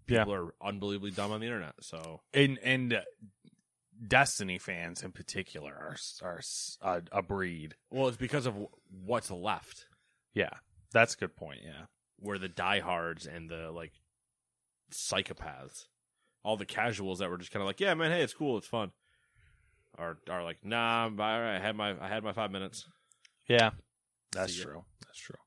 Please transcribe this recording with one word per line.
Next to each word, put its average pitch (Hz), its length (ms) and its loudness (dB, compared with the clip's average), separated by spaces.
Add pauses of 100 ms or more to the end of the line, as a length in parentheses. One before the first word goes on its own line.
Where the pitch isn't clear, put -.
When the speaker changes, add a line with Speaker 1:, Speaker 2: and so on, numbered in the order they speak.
Speaker 1:
Yeah. 120 160 6
Speaker 2:
people 101 120 0
are 85 260 -4
unbelievably 101 500 -2
dumb 101 220 -2
on 107 80 -4
the 113 60 -4
internet, 95 360 -6
so. 80 380 -10 (120)
Speaker 1:
And, 139 260 8
and, 127 340 4
uh, 101 80 4 (1080)
Destiny 101 520 6
fans 87 440 -6
in 92 80 -8
particular 80 600 -8
are, 80 220 -10
s-, - 280 -12
are 87 140 -4
s-, - 440 -8
a, 90 200 2 (100)
a 101 100 0
breed. 87 540 -2 (140)
Speaker 2:
Well, 131 180 4
it's 120 80 2
because 123 300 0
of 120 80 2
w-, 101 160 -4 (340)
what's 110 280 0
left. 92 560 -4 (460)
Speaker 1:
Yeah, 92 180 2 (400)
that's 113 240 8
a - 20 -20
good - 180 -4
point, 69 280 -12
yeah. 80 240 -14 (320)
Speaker 2:
Where 101 180 -4
the 92 100 -4
diehards 87 800 0
and 80 240 -12
the, 82 220 -8
like, 82 200 -10 (1000)
psychopaths, - 960 -4 (560)
all 107 140 2
the 98 80 -4
casuals 98 540 -2
that 95 100 0
were 90 100 -4
just 90 120 -12
kinda 101 140 -2
like, 98 140 -2
"Yeah, 190 160 4
man, 160 160 2
hey, 175 100 4
it's 127 140 0
cool, 139 240 0
it's - 80 -12
fun," 104 240 -2 (1080)
are, 82 220 -6 (100)
are 87 140 -2
like, 85 200 -8
"Nah, 117 440 2
I'm, 104 120 -4
all 107 60 2 (140)
right, 113 160 0
I 90 40 0
had 107 160 0
my, 104 240 -2
I 87 80 -6
had 107 160 -2
my 104 100 -2
five 107 180 0
minutes." 95 360 -6 (600)
Speaker 1:
Yeah, 117 240 10 (600)
that's 92 220 -2
Speaker 2:
See 87 60 -4
ya. 90 60 -4
Speaker 1:
true. 78 200 -12 (220)
That's - 120 -20
true. - 160 -14 (120)